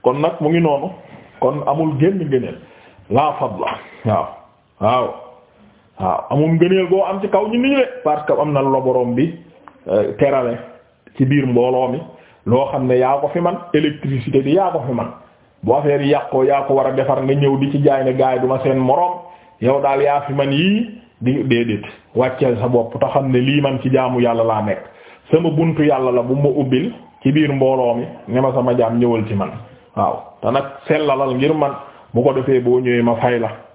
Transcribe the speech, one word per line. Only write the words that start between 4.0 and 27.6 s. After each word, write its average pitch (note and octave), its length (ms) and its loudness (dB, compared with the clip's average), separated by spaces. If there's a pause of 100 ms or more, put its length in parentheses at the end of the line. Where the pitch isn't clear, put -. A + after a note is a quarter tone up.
waaw, G2 200 0 (540)
waaw, A#2 340 0 (880)
waaw, F#2 200 0 (100)
amul D3+ 260 2
ngëneel F#3+ 320 2
boo F#3+ 160 2
am F#3+ 160 -4
ci G3+ 80 -6
kaw G#3 200 0
ñu A#3 100 -2
nii C4+ 180 2
de, C4 80 4 (200)
parce D3+ 220 0
que - 60 0
am D3 200 0
na C#3 100 2
la C3+ 180 2
borom B2+ 340 0
bi, D#3 200 0 (540)
euh, G#2 300 0
terale C3 380 0 (600)
ci C#3 100 2
biir C3+ 200 2
mbooloo B2+ 420 2
mi, B2 100 -4 (480)
loo B2+ 240 2
xam C3 160 -2
ne B2+ 100 2
yaa B2+ 240 2
ko C#3+ 80 -2
fi F3 120 -2
man, F3 180 -2 (160)
électricité C#3 680 0
bi C#3 120 0
yaa F#3+ 180 2
ko E3 140 -2
fi C3+ 80 -4
man, G#2+ 140 -4 (540)
bu A2+ 120 0
affaire C#3+ 280 2
yi C#3 80 0
yàqoo C3+ 340 0
yaa C#3 240 2
ko C#3 60 2
war C3+ 120 2
a C3 60 0
defar C3+ 300 0
nga C3+ 120 0
ñëw C#3 240 2
di C#3 140 0
ci C#3+ 100 0
jaay C3+ 220 4
ne C3 80 2
gaay C3 280 2
du B2+ 60 0
ma C3 160 0
seen C3+ 160 0
moroom, C3 340 2 (480)
yow C3 220 2
daal C#3 200 2
yaa C#3+ 240 2
fi C3+ 80 -6
man C#3 180 0
yii, G3 380 0 (300)
di B2+ 240 0
déedéet, A#2 380 0 (320)
wàcceel B2 460 0
sa B2 80 -2
bopp A#2+ 320 0
te C3+ 60 2
xam C3+ 260 -2
ne B2 60 2
lii C3+ 220 2
man C3+ 220 -2
ci C3+ 80 -2
jaamu B2+ 300 2
Yàlla A#2 240 2
laa A2 180 0
nekk, G2+ 200 -4 (480)
sama E3 200 2
buntu D#3 320 0
Yàlla C3 300 2
la B2 100 2
bu B2+ 120 -2
ma C#3+ 140 2
ubbil C#3 440 0 (300)
ci C3+ 100 2
biir D3+ 200 2
mbooloo C3 420 2